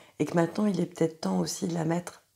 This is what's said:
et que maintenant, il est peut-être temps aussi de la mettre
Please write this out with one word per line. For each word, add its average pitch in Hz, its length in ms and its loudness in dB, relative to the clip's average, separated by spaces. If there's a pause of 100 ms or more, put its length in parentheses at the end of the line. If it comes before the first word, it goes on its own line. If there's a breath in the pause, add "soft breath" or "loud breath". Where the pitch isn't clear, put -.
(200 loud breath)
et 156 40 4
que - 100 -4
maintenant, 170 320 2
il 190 120 2
est 175 80 2
peut-être 165 360 -2
temps 185 180 0
aussi - 260 -2
de 170 80 -2
la 170 100 0
mettre 165 380 -2 (140)